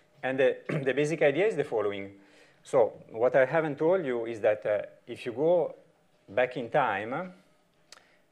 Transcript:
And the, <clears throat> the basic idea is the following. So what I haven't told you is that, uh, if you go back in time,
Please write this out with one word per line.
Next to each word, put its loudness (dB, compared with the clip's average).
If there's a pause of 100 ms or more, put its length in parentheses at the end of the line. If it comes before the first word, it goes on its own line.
(220)
And -4
the, 4 (120)
<clears throat> - (160)
the 0
basic 0
idea 4
is -2
the 0
following. -4 (540)
So 2 (180)
what 2
I 6
haven't -2
told 2
you -4
is -8
that, 2
uh, 0 (240)
if -12
you -8
go 0 (560)
back -2
in -6
time, -2 (1000)